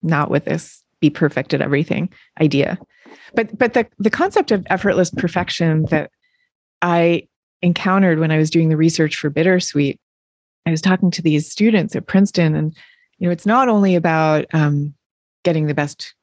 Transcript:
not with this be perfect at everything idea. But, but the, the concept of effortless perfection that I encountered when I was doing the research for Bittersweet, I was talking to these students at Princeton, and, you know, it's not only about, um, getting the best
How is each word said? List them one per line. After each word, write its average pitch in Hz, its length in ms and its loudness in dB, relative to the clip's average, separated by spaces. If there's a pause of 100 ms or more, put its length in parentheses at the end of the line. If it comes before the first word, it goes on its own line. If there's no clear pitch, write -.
not 151 280 -2
with 143 140 0
this - 400 -8 (160)
be 156 100 4
perfect 143 440 -4
at 143 80 -2
everything 143 500 -4 (300)
idea. 143 360 0 (560)
But, 220 240 -4
but 240 160 0
the, 233 140 0 (100)
the 202 120 0
concept - 420 0
of 190 180 -2
effortless 185 400 0
perfection 165 760 -2
that 151 260 -2 (720)
I 170 460 0 (340)
encountered 180 580 2
when 160 120 0
I 156 60 2
was 156 120 2
doing 165 200 2
the 156 80 2
research 160 380 0
for - 140 -4
Bittersweet, 147 720 0 (680)
I 165 60 -2
was 160 100 -2
talking 185 300 2
to - 100 -8
these 151 280 0
students 214 460 0
at - 120 -6
Princeton, 180 480 2
and, 156 200 -4 (440)
you 180 80 -2
know, 175 40 0
it's 175 140 -6
not 247 240 2
only 196 260 4
about, 160 580 2
um, 147 400 0 (500)
getting 160 240 0
the 147 60 -2
best 147 500 -6